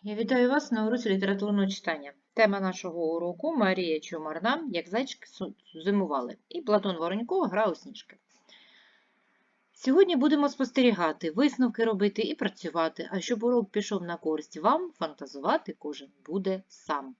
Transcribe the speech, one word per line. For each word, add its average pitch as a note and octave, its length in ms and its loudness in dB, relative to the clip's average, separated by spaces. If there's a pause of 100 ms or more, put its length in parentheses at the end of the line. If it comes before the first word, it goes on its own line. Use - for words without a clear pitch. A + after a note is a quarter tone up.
Я G#3 100 -6
вітаю B3 340 2
вас D4 220 0
на A3 160 0
уроці A#3+ 220 -2
літературного G3 580 2
читання. D#3 460 -6 (200)
Тема G3+ 260 4
нашого E3+ 560 -2
уроку — F3 420 -4
Марія F3+ 420 2
Чумарна, E3 720 -4
«Як E3+ 180 -4
зайчики - 380 -6
су-, - 260 -10 (300)
зимували». E3 540 0 (120)
І E4+ 120 -8
Платон G3+ 360 0
Воронько, G#3+ 440 -2
«Гра G#3 260 0
у E3 80 0
сніжки». - 420 -20 (1600)
Сьогодні F4 420 6
будемо C#4+ 340 4
спостерігати, G#3 840 2
висновки A#3+ 540 2
робити G#3 360 0
і - 140 -2
працювати. E3 760 -4
А F#3 80 -2
щоб G#3+ 240 -4
урок A#3+ 280 2
пішов G3+ 320 -2
на E3+ 140 -6
користь D#3 400 -4
вам, D4+ 340 0
фантазувати D3+ 880 -4
кожен C#3 300 -12 (160)
буде F#3+ 420 -4
сам. D3 520 -8